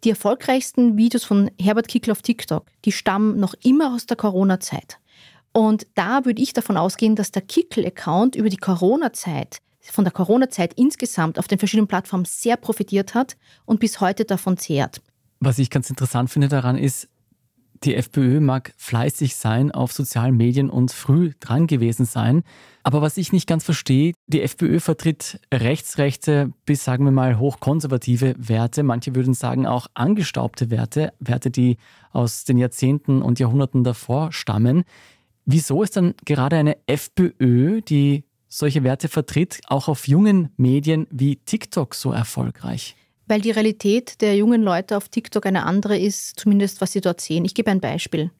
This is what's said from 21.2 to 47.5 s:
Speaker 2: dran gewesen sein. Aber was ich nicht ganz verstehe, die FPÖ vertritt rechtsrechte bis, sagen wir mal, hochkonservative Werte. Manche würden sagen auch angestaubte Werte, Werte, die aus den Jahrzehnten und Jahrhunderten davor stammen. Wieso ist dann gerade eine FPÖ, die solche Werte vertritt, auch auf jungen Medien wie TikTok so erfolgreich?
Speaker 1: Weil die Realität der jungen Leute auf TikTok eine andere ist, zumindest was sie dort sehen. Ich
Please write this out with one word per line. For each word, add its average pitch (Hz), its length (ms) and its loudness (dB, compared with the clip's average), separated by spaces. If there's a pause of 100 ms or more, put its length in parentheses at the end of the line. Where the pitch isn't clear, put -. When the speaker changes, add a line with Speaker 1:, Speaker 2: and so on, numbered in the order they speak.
Speaker 2:
dran 156 260 0
gewesen 120 380 0
sein. 120 380 0 (380)
Aber 147 200 0
was 151 160 -2
ich 190 160 -4
nicht 185 120 2
ganz 160 200 -2
verstehe, 147 480 0 (140)
die 147 140 0
FPÖ - 380 0
vertritt - 640 -4 (120)
rechtsrechte 139 1000 0 (120)
bis, 147 200 0
sagen 127 180 0
wir 139 80 4
mal, 127 280 2
hochkonservative 131 1000 0
Werte. 117 460 -2
Manche 123 320 -2
würden 127 180 2
sagen 127 320 -2
auch 120 300 -2
angestaubte 127 760 -2
Werte, 117 480 -2
Werte, 123 320 -2
die 123 240 2 (380)
aus 120 320 -2
den 127 120 2
Jahrzehnten 131 640 0
und 123 180 0
Jahrhunderten 131 440 2
davor 127 480 -2
stammen. 120 540 2 (600)
Wieso 143 380 2
ist - 140 -4
dann 180 160 2 (100)
gerade 143 320 0
eine 151 220 2 (100)
FPÖ, 143 960 2
die 143 420 2 (240)
solche 143 380 -2
Werte 135 240 -2
vertritt, - 580 -2
auch - 220 -2
auf 143 180 -4
jungen 185 480 4
Medien 147 560 2
wie 135 240 0
TikTok - 600 -6
so 131 180 -4
erfolgreich? - 840 -6 (300)
Speaker 1:
Weil 214 140 0
die 220 120 -2
Realität 214 680 0
der 208 160 2
jungen 220 280 4
Leute 185 340 0
auf 196 100 -6
TikTok - 380 -6
eine 185 200 0
andere 202 320 0
ist, - 400 -4
zumindest 202 440 2
was 185 100 -2
sie 202 80 -2
dort 180 220 -2
sehen. 170 240 -2
Ich 190 100 -4